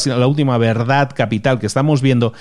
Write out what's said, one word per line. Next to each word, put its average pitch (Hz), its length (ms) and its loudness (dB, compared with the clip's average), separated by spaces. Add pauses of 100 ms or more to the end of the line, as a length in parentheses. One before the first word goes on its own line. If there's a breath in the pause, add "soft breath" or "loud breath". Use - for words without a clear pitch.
la 123 220 0
última 139 300 0
verdad 117 560 0
capital 117 460 -2
que 107 80 -4
estamos 143 340 0
viendo 123 400 2